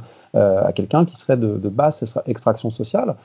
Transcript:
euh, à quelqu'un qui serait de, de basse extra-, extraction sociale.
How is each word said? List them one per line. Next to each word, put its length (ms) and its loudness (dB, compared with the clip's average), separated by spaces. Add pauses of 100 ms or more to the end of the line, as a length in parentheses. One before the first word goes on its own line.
(340)
euh, 300 4
à 80 2
quelqu'un 340 2
qui 100 -6
serait 220 0
de, 180 0
de 140 -4
basse 320 0
extra-, 240 -4
extraction 440 -2
sociale. 540 -2